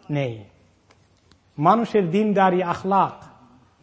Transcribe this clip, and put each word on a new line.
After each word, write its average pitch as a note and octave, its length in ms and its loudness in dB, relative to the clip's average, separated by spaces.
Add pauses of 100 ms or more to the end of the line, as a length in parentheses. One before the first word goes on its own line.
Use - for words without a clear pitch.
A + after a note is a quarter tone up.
নেই। B2+ 340 -4 (1160)
মানুষের G3 520 2
দিনদারি, F#3+ 520 2
আখলাক, F3 600 -2 (580)